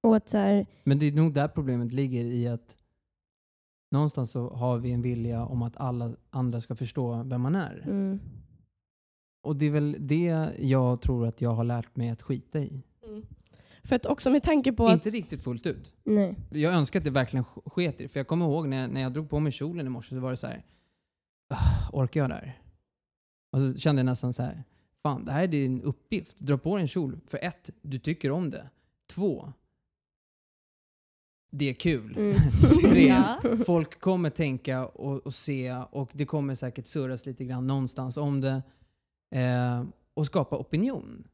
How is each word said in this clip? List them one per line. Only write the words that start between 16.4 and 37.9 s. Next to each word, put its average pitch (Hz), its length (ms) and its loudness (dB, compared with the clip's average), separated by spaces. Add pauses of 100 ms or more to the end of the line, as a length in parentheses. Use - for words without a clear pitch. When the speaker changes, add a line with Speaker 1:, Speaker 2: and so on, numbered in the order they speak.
Speaker 2:
Jag 156 240 0
önskar 165 260 2
att - 40 -4
det 143 60 -2
verkligen 135 340 0
sk-, - 260 -12
sket 170 300 -2
i - 40 -10
det. 127 60 -12
För 139 100 -6
jag 131 80 -6
kommer 170 180 0
ihåg 156 220 0
när, 131 200 -2
när 135 140 -4
jag 131 120 -4
drog 151 160 -6
på 147 100 0
mig 151 120 0
kjolen 156 360 -6
i - 20 -4
morse 120 260 -10
så 127 40 -6
var 127 120 -4
det 127 60 -6
så 123 100 -10
här: - 180 -12 (840)
"Ah, - 440 2
orkar 139 280 0
jag 135 80 0
det - 40 -6
här?" - 260 -12 (920)
Och 135 80 0
så 131 140 0
kände 143 260 2
jag 127 60 2
nästan 127 280 -2
så 127 100 -4
här: - 200 -8 (400)
Fan, 127 220 -4
det - 60 -6
här 151 120 0
är 190 40 0
din 135 340 0
uppgift. - 580 -6
Dra 139 180 0
på 170 180 -2
dig 196 60 0
en 151 60 0
kjol. 151 400 -4
För - 160 -8
ett, - 260 -8 (120)
du 131 180 -8
tycker 151 320 -2
om 165 180 -2
det. - 200 -12 (400)
Två, 175 440 -4 (2000)
det 139 180 -2
är 127 40 -4
kul. 123 440 -2
Speaker 1:
Mm. 208 180 2 (460)
Speaker 2:
<laughs> 277 100 8
Tre, 262 160 10
Speaker 3:
Ja. 254 320 6 (260)
Speaker 2:
folk 170 340 0
kommer 180 300 2
tänka 131 560 -2
och, - 400 -8
och 139 80 -8
se 127 400 -6 (180)
och 139 220 -6
det 143 120 -4
kommer 139 300 -2
säkert 123 320 -8
surras 131 380 -6
lite 131 200 -8
grann 127 220 -4
någonstans 131 500 -2